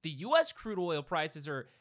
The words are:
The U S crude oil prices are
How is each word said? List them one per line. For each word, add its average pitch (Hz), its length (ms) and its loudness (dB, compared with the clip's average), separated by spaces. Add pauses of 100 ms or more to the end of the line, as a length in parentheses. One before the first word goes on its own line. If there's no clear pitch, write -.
The 160 80 -4
U 185 260 2
S 330 160 6
crude 214 260 -6
oil 170 240 0
prices 156 440 -4
are 139 220 -6 (120)